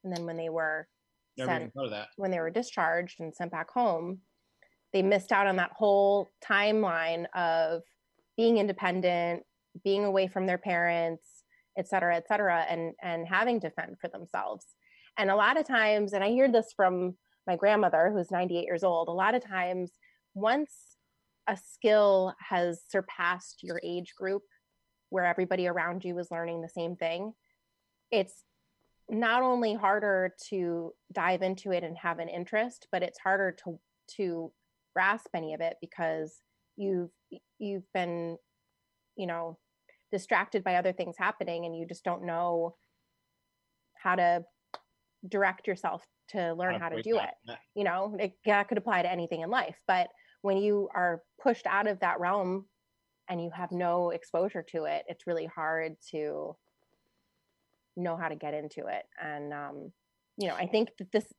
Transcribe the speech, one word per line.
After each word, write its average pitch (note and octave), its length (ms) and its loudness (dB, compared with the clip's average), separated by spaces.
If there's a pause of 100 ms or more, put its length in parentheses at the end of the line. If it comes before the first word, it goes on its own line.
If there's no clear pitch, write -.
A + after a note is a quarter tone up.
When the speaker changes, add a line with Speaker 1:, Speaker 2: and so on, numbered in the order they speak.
Speaker 1:
And F#3 120 -6
then E3+ 100 -6
when E3 120 -6
they E3 120 -4
were D#3+ 380 -2 (500)
Speaker 2:
Never C3 140 -2
Speaker 1:
sent, E3 100 0
Speaker 2:
even A2+ 100 -10
thought C3+ 140 -6
of A2 60 -6
that. G#2 260 -8
Speaker 1:
when G3 140 -4
they F3+ 80 -2
were E3 120 -2
discharged F3 680 -2
and D#3+ 120 -10
sent F3 180 -8
back D#3+ 200 -8
home, F#3 480 0 (720)
they F#3+ 120 2
missed G3 280 2
out G3+ 160 4
on F#3 100 2
that F3 180 0
whole G3+ 560 4 (120)
timeline F#3 840 2 (100)
of E3 460 0 (560)
being A3+ 200 6
independent, F3+ 880 2 (400)
being G3 220 2
away F#3+ 220 2
from F#3 180 -2
their F3+ 140 2
parents, E3+ 840 0 (340)
et F#3+ 100 -4
cetera, F3 280 2
et E3+ 120 -4
cetera, F#3 420 2
and, E3 320 -4
and E3+ 260 -4
having A3 340 2
to D#3+ 100 -6
fend - 280 -8
for - 80 -8
themselves. F#3+ 580 -6 (520)
And G3+ 140 2
a G3 40 4
lot A3+ 240 4
of D4+ 80 -2
times, G#3+ 460 2
and G3 100 2
I G3+ 60 2
hear B3+ 220 6
this A3+ 240 4
from F3+ 400 2 (320)
my F3+ 80 2
grandmother, F#3 580 6
who's F#3 180 -2
ninety-eight F3+ 340 0
years F3 180 -2
old, E3+ 260 2
a - 20 -4
lot F#3+ 240 2
of B3 80 0
times, F#3 480 -2 (420)
once A#3+ 640 -2 (500)
a G3+ 100 -2
skill G3+ 760 4 (160)
has F3 380 0
surpassed F3+ 760 -2
your F3 200 -6
age F3 320 -8
group, G3 280 -4 (680)
where F#3 160 0
everybody F3+ 420 2
around F3 380 -2
you F3 140 -4
is F3 120 -8
learning E3+ 300 -6
the E3 80 -10
same E3+ 260 -4
thing, F3 380 -4 (760)
it's G3 320 0 (680)
not A3+ 340 2
only A#3+ 300 2
harder G3+ 600 2 (160)
to E3+ 420 -2 (200)
dive F#3 300 2
into F#3+ 300 -2
it F3 120 0
and E3+ 140 -8
have E3+ 220 -4
an E3 100 -6
interest, A3 600 -4
but F3+ 120 0
it's - 160 -6
harder F#3+ 440 2
to, E3 140 -10 (380)
to E3+ 360 -4 (440)
grasp G3 400 2
any D#3+ 180 -4
of D3+ 80 -8
it E3 200 -2
because D#3+ 600 -6 (360)
you've, F#3 320 -2 (500)
you've G3 240 -6 (100)
been, E3+ 440 -4 (800)
you F#3+ 100 -6
know, E3+ 300 -6 (540)
distracted G3 520 0
by F#3 120 2
other F3+ 180 2
things F3+ 260 -6
happening, E3+ 460 -2
and E3 120 -8
you E3 80 -6
just F3 200 -14
don't F3+ 180 -2
know E3+ 500 0 (1300)
how F#3 140 2
to F3 280 2 (840)
direct F#3+ 400 -2
yourself F3+ 360 -4 (260)
to E3+ 240 -2
learn F3+ 200 0
Speaker 2:
How F#3+ 40 -2
to E3+ 60 -4
Speaker 1:
how E3 60 -4
to D#3+ 60 -6
Speaker 2:
break - 100 -6
Speaker 1:
do A3 120 2
Speaker 2:
out F3 80 0
Speaker 1:
it. - 40 -8
Speaker 2:
of - 180 -16
that. A#2 120 -12 (160)
Speaker 1:
You G#3 80 -2
know, G3 360 -2
it, G3 140 -2 (120)
that G3+ 220 4
could A3+ 100 -2
apply G#3 260 0
to F3+ 80 0
anything E3+ 300 -4
in E3 80 -6
life, A3+ 260 -2 (120)
but F#3 200 2 (340)
when G3 160 2
you G3+ 360 2
are F3 280 0 (200)
pushed A#3+ 240 0
out G3+ 220 2
of G3 140 -2
that F3 180 0
realm F#3+ 460 -2 (640)
and F3 120 -4
you E3+ 140 -6
have F3 160 -8
no F3 380 0
exposure E3+ 640 -2
to D#3+ 140 -4
it, D3+ 220 -2
it's - 200 -12
really E3 180 -2
hard D#3+ 500 -4 (160)
to D3+ 440 -6 (1400)
know F3 220 -4
how E3 100 -4
to D#3 80 -6
get D3+ 180 -8
into D3+ 340 -8
it. - 160 -6 (180)
And, D3 320 -8
um, C#3+ 380 -12 (460)
you G3 100 -2
know, D#3+ 80 -4
I F3 120 -4
think A3 300 2
that F#3 140 -14
this G#3+ 140 2 (140)